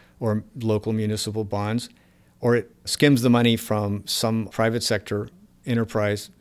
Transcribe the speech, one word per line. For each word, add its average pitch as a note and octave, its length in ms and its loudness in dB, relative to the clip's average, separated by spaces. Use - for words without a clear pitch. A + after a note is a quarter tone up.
or G#2+ 240 0
local A2 320 0
municipal G#2+ 520 -2
bonds, G#2 440 -4
or A#2+ 140 2
it A2+ 160 -2
skims C#3+ 380 4
the B2+ 80 4
money A#2+ 260 4
from G#2 500 -2
some A2+ 460 -2
private A2+ 300 0
sector G#2 460 -4
enterprise G#2+ 640 -2